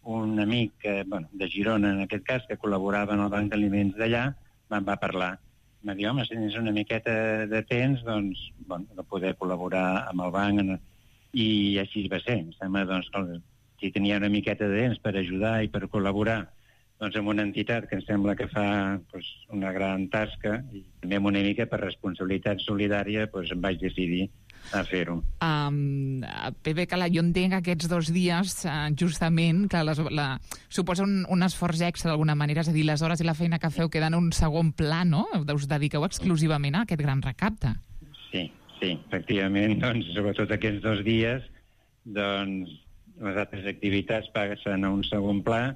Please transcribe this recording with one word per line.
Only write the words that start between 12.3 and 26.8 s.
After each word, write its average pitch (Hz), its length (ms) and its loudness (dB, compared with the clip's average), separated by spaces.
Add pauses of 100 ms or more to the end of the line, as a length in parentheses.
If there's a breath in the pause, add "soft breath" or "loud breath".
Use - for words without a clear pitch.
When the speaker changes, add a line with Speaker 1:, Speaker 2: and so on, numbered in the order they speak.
Speaker 1:
Em 82 180 -8
sembla, 95 320 -2
doncs, 92 240 -2
que 87 280 -4 (380)
si 98 120 -4
tenia 101 260 2
una 101 120 0
miqueta 104 380 0
de 101 200 2
temps 120 160 0
per 104 160 0
ajudar 98 440 0
i 104 60 -2
per 98 220 -4
col·laborar, 101 560 0 (520 soft breath)
doncs, 107 160 -4
amb 104 160 0
una 104 140 2
entitat 104 420 -2
que - 80 -4
em 95 80 -4
sembla 101 320 2
que 98 160 -4
fa, 101 460 0 (140)
doncs, 90 160 -12 (280)
una 95 160 -2
gran 95 380 -2
tasca, 107 480 -2 (180)
i 98 60 -12 (180)
també 92 160 -4
amb 101 140 2
una 98 100 2
mica 101 300 2
per 90 100 -2
responsabilitat 95 840 -2
solidària, 104 680 0
doncs, 90 240 -4
em 90 60 -2
vaig 95 180 0
decidir 90 460 0 (500 loud breath)
a 98 80 2
fer-ho. 87 380 -2 (180)
Speaker 2:
Am, 143 800 0 (420)
Pepe 156 300 0